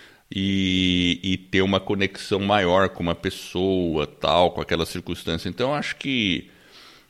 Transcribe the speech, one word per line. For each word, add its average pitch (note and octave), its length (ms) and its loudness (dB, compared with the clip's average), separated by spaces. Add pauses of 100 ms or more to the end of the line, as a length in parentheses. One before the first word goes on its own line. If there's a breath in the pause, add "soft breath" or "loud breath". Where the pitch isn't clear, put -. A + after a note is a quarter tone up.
(340 loud breath)
e, F#2 880 2
e F#2 140 -2
ter - 240 -2
uma F#2+ 180 2
conexão G2 600 -2
maior G2 480 4
com - 140 -6
uma E2+ 120 0
pessoa, F2+ 920 -2
tal, E2 460 2
com E2 100 -6
aquela E2 240 0
circunstância. F2 640 -6
Então, A#2+ 240 -2
acho - 220 -6
que A2+ 520 -2 (600 loud breath)